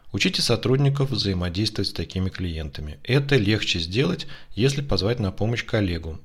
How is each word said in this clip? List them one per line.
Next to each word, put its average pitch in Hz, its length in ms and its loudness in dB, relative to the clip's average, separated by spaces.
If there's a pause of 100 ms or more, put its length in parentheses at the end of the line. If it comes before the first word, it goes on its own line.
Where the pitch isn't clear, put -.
(120)
Учите 180 300 0
сотрудников 135 680 2
взаимодействовать 98 800 0
с - 40 -2
такими 92 360 -4
клиентами. 78 760 -6
Это 139 320 4
легче 104 420 2
сделать, 113 480 -2 (280)
если 139 280 2
позвать 104 380 2
на 95 100 0
помощь 113 340 -2
коллегу, 87 600 -2